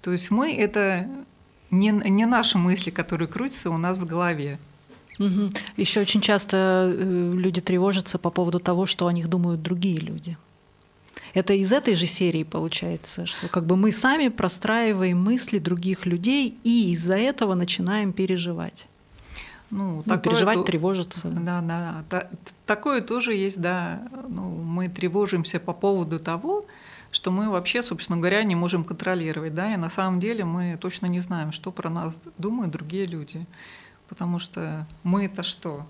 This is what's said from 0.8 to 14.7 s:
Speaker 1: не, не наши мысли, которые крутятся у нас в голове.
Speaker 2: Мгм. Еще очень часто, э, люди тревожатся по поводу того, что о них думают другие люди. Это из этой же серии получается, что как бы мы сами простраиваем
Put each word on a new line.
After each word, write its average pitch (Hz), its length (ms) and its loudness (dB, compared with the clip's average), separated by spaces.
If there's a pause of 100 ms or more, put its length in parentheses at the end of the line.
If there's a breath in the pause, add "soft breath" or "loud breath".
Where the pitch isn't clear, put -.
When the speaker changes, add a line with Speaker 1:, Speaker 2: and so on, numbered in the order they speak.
Speaker 1:
не, 190 200 6
не 208 340 4
наши 190 320 4
мысли, 180 320 2
которые 165 380 -2
крутятся 214 420 -4
у 165 80 0
нас 180 200 0
в 180 80 -4
голове. 160 520 -2 (640)
Speaker 2:
Мгм. 196 320 2 (260 loud breath)
Еще 208 240 2
очень 202 200 2
часто, 202 360 2
э, 185 800 2
люди 180 260 0
тревожатся 185 560 2
по 170 140 0
поводу 175 280 2
того, 180 280 2
что - 180 0
о 175 80 4
них 170 140 0
думают 175 340 2
другие 175 380 0
люди. 160 380 -8 (960 loud breath)
Это 190 180 4
из 196 180 4
этой 233 240 4
же 170 120 2
серии 165 360 2
получается, 165 840 -4
что - 200 -6
как 170 180 0
бы 175 100 4
мы 202 160 6
сами 269 380 4
простраиваем 202 920 2